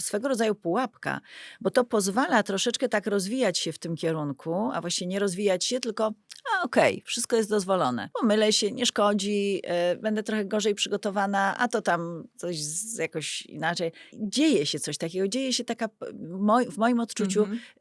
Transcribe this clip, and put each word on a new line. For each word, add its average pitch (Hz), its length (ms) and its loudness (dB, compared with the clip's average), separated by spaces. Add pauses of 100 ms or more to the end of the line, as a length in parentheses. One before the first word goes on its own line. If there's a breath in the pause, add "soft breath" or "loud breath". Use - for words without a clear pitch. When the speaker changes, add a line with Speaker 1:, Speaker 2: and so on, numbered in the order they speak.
Speaker 1:
swego 208 260 -2
rodzaju 220 280 2
pułapka, 175 680 -2 (400 loud breath)
bo 190 100 0
to 247 140 4
pozwala 208 580 2
troszeczkę 226 460 -2
tak 208 180 0
rozwijać 202 500 0
się 165 140 -2
w - 80 -16
tym 170 160 -6
kierunku, 160 760 -2
a - 80 -4
właśnie 175 260 -4
nie 190 120 -2
rozwijać 190 460 2
się, 254 140 -2
tylko: 220 340 -2 (460)
"A, 349 40 0
okej, 160 420 4
wszystko - 300 -2
jest 220 140 2
dozwolone. 175 600 0 (120)
Pomylę 214 320 4
się, 208 180 2
nie - 140 -2
szkodzi, 202 760 2
e, 175 320 2
będę 214 280 -2
trochę 214 220 -2
gorzej 202 300 0
przygotowana, 196 840 0
a 247 100 2
to 226 140 -2
tam 170 420 0 (140)
coś 175 260 -6
z-, 202 360 -6
jakoś 160 420 -6
inaczej". 165 500 -4 (220 loud breath)
Dzieje 214 520 2
się 151 140 -2
coś 151 180 -6
takiego, 185 300 -2
dzieje 254 260 -2
się 240 100 -2
taka 233 240 -4
p-, - 180 -14 (240)
moj-, 208 420 2
w - 60 -10
moim 233 220 2
odczuciu, 208 420 0
Speaker 2:
Mhm. 208 180 -2 (220 loud breath)